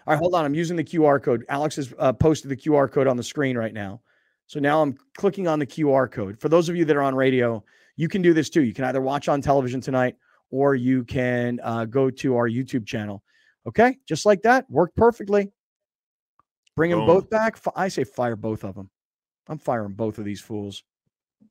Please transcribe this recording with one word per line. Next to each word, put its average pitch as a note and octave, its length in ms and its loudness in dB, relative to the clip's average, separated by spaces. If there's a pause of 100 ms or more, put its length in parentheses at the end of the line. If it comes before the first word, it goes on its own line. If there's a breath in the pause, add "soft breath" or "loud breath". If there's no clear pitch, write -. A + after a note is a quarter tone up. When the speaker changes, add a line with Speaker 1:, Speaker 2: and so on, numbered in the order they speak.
Speaker 1:
right, D3 120 2
hold F3 180 0
on. D#3+ 80 2
I'm C#3+ 100 -2
using E3+ 220 -2
the D#3 80 -2
Q D#3 220 0
R C#3+ 120 6
code. A#2+ 300 -2
Alex D3 280 -2
has, C3 220 -8
uh, C3+ 140 2
posted D3 380 2
the C3 60 -4
Q D3+ 200 0
R C#3 120 4
code C3+ 200 0
on B2 80 0
the A#2+ 80 -4
screen C3 340 -4
right A2 160 -6
now. G2+ 260 -10 (460)
So - 140 -10
now C#3+ 200 2
I'm C#3 160 0 (180)
clicking F#3 340 -2
on D#3 100 0
the C#3+ 80 -2
Q D3 260 0
R C3 140 4
code. G#2 340 -8
For D3+ 80 -4
those E3 200 4
of F3 80 -4
you E3+ 80 2
that D3+ 120 2
are C#3+ 60 0
on C3+ 140 0
radio, B2 480 2 (320 soft breath)
you D#3 120 -4
can F#3+ 140 -2
do F3 100 6
this D#3 160 2
too. E3 140 2
You A2+ 100 0
can C3 120 -6
either B2+ 160 -2
watch C3+ 280 -2
on C#3+ 140 0
television C3 380 0
tonight, B2+ 340 0 (360)
or C#3 260 2
you B2+ 280 0
can, B2 600 -2
uh, A#2 220 -4
go C3+ 240 0
to B2+ 260 -2
our A#2+ 120 2
YouTube B2 380 -6
channel. G#2 380 -10 (420)
Okay, A#3+ 400 2
just - 180 -6
like G#3 180 4
that. B3+ 280 2
Worked E3 260 0
perfectly. G3+ 540 2 (1200)
Bring E3 180 0
'em E3+ 80 2
Speaker 2:
Boom. A2 60 0
Speaker 1:
both F#3 240 4
back. A3 260 0
Fi-, - 200 -6
I F#3 120 -2
say D3+ 160 -4
fire A#2+ 320 -4
both A2 280 -6
of G2 140 -12
'em. G2 100 -16 (600)
I'm D3+ 100 -10
firing A2 340 -4
both G#2+ 260 -6
of A2 60 -10
these G2+ 160 -8
fools. G2+ 440 -12 (680)